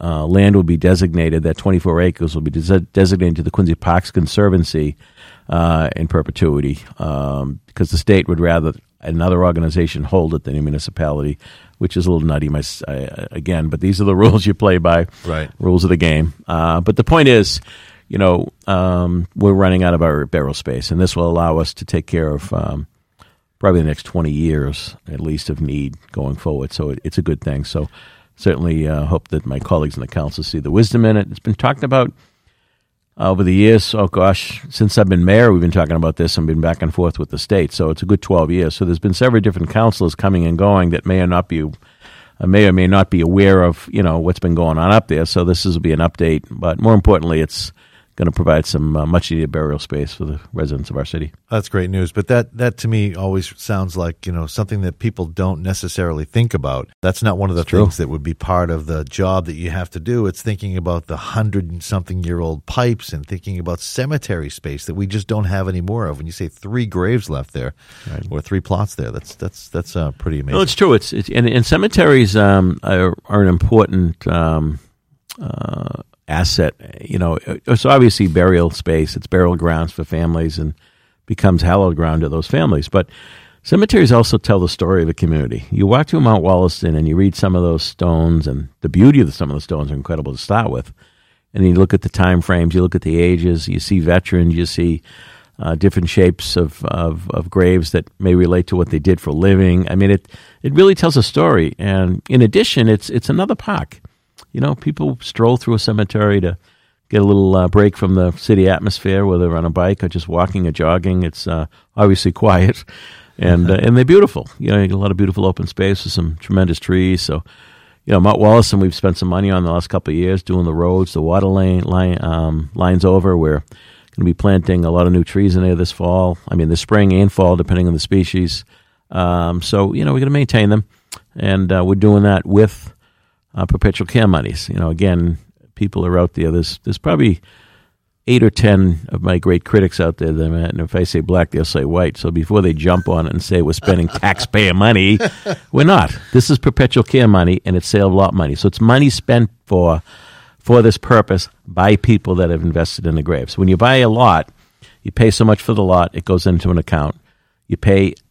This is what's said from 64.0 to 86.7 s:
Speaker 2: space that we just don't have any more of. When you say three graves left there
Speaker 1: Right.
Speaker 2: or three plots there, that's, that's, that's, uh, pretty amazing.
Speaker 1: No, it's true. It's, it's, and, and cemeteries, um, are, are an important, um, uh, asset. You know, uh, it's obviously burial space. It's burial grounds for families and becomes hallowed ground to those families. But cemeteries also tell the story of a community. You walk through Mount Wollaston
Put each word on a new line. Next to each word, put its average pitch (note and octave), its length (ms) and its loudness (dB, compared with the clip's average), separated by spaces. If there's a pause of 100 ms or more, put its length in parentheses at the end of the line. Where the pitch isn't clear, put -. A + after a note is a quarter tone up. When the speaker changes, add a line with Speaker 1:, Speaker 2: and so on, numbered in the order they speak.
Speaker 2:
space C#2+ 360 -14
that D#2+ 100 -10
we G2 120 -6
just G2 200 -8
don't G#2+ 160 -4
have F#2+ 240 -4
any F#2 140 -6
more G#2 240 -6
of. D2 100 -8
When D2+ 100 -14
you D#2+ 60 -12
say F2 160 -10
three A2+ 380 -8
graves G2 440 -4
left C#2 220 -8
there B1+ 220 -8 (360)
Speaker 1:
Right. D#2+ 220 -10
Speaker 2:
or D2+ 80 -6
three F#2+ 220 -4
plots G2 340 -4
there, A#1 160 -8
that's, - 240 -14
that's, - 320 -12
that's, - 260 -10
uh, D#2 180 -4
pretty D2+ 280 -8
amazing. C#2 160 -4
Speaker 1:
No, F#2+ 60 2
it's - 120 -2
true. F3+ 200 2
It's, - 180 0
it's, - 180 -6
and, A#2+ 200 0
and A#2+ 160 2
cemeteries, D3 720 2
um, G2 440 4
are, F2+ 320 0 (120)
are G#2 160 0
an F#2 80 4
important, F2+ 760 2
um, D#2+ 540 -2 (640)
uh, - 600 -10 (260)
asset. D#2+ 460 0 (280)
You - 180 -6
know, E2+ 260 -2
uh, - 120 -10 (100)
it's B2 180 2
obviously B2+ 400 4
burial F2 460 2
space. D#2+ 440 -4
It's - 120 -12
burial F2+ 280 0
grounds E2 360 -2
for E2 120 -10
families E2 540 -4
and D#2 160 -6 (540)
becomes F2+ 340 0
hallowed F2+ 340 2
ground D#2+ 260 -2
to D2+ 80 -2
those D#2 180 -6
families. B2+ 420 -2
But G2 200 0 (520)
cemeteries G3+ 500 4
also A#2 280 4
tell G2+ 200 0
the F2 80 0
story F2+ 360 0
of D#2+ 60 -2
a D#2+ 40 -2
community. C#2 560 -2
You G2+ 160 0
walk C3 220 2
through D#3+ 140 0
Mount A2 200 4
Wollaston F2+ 540 0